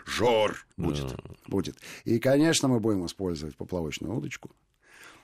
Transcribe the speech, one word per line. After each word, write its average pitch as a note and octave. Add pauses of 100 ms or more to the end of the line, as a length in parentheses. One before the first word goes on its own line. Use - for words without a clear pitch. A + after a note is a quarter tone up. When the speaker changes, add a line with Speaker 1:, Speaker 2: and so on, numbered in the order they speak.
Speaker 1:
Жор G#2+ (120)
будет. D2
Speaker 2:
Да. B1+ (320)
Speaker 1:
Будет. F2+ (300)
И, A2+
конечно, C#3+
мы B2
будем G2+
использовать D#2+
поплавочную E2
удочку. - (760)